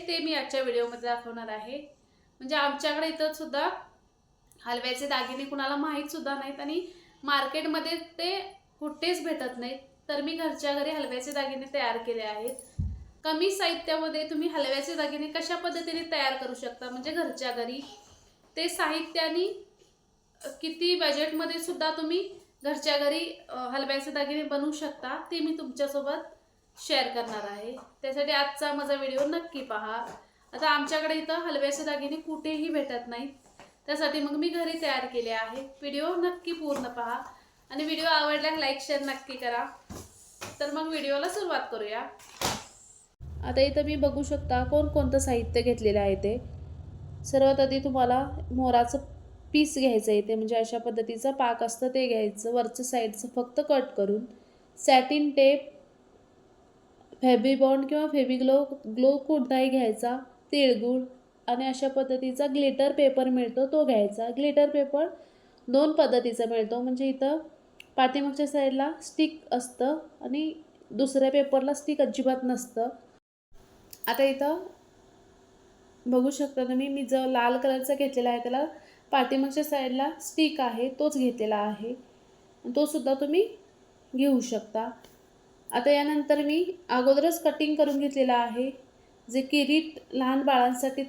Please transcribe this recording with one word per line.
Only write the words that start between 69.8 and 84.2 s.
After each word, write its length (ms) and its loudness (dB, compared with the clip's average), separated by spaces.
आणि 320 -4
दुसऱ्या 420 2
पेपरला 420 4
स्टिक 280 0
अजिबात 420 2
नसतं. 460 -2
आता 160 2
इथं 360 2
बघू 240 4
शकता 340 -2
तुम्ही, 240 0
मी 160 -4
जो 220 0
लाल 320 2
कलरचा 380 0
घेतलेला 340 0
आहे 100 0
त्याला 260 0
पाठीमागच्या 520 2
साईडला 460 0
स्टिक 420 2
आहे 280 0
तोच 280 0
घेतलेला 400 0
आहे, 360 -2
तो 100 4
सुद्धा 280 0
तुम्ही 440 2
घेऊ 240 6